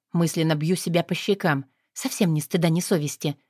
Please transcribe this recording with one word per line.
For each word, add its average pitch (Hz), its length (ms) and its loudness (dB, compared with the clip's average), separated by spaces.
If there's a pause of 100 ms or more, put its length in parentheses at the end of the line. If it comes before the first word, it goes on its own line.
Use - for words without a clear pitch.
(140)
Мысленно 160 420 2
бью 156 220 0
себя 170 260 0
по 180 120 -4
щекам. 165 520 0 (260)
Совсем 196 400 0
ни 151 80 2
стыда, 170 280 0
ни 165 120 2
совести. 147 560 -2 (140)